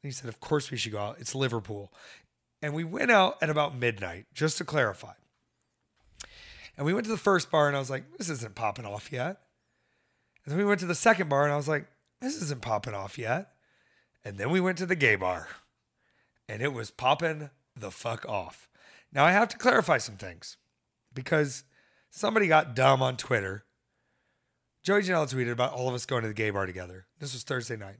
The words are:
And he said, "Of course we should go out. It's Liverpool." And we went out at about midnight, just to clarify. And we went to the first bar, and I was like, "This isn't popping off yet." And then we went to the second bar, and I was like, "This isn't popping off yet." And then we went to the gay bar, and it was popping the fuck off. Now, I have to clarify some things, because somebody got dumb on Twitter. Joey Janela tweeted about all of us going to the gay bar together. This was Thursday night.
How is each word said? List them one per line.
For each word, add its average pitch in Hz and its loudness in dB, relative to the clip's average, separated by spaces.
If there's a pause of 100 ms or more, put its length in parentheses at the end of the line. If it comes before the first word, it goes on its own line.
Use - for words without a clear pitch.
And 143 -8
he - -10
said, 123 -10
"Of 113 -12
course 147 0
we 131 -6
should 110 -4
go 107 -4
out. 104 -6
It's - -8
Liverpool." 113 -4 (680)
And 147 -6
we 165 -4
went 190 0
out 190 6
at 160 0
about 147 0
midnight, 104 -2
just 156 0
to 175 -6
clarify. 123 -2 (1600)
And 139 -4
we 156 2
went 220 0
to 214 -2
the 214 0
first 185 2
bar, 147 6
and 143 0
I - 0
was 131 -4
like, 135 -8
"This 185 -6
isn't 117 -6
popping 110 -2
off 104 -10
yet." 143 -4 (1000)
And 139 -10
then 151 -2
we 202 4
went 202 4
to 180 -4
the 175 0
second 170 4
bar, 143 4
and 147 2
I 143 0
was 143 -2
like, 151 0 (340)
"This 277 -6
isn't 143 -4
popping 110 -2
off 98 -8
yet." 127 -4 (680)
And 101 -12
then 101 -2
we 185 4
went 185 0
to 185 -6
the 175 0
gay 120 4
bar, 92 -2 (1000)
and 107 -8
it 139 -2
was 117 -8
popping 151 0 (260)
the 110 -12
fuck 117 -8
off. 95 -6 (420)
Now, 139 4
I 170 8
have 208 4
to - -10
clarify 226 4
some 110 -4
things, 92 -16 (560)
because 139 0 (460)
somebody 214 2
got 156 4
dumb 131 6
on 127 0
Twitter. 101 -2 (1160)
Joey 202 4
Janela 165 0
tweeted 123 0
about 123 2
all 127 -2
of 127 -2
us 123 -6
going 127 0
to 113 -4
the 104 -6
gay 107 0
bar 98 -2
together. 90 -12 (120)
This 139 -8
was 123 -8
Thursday 120 -6
night. 101 -14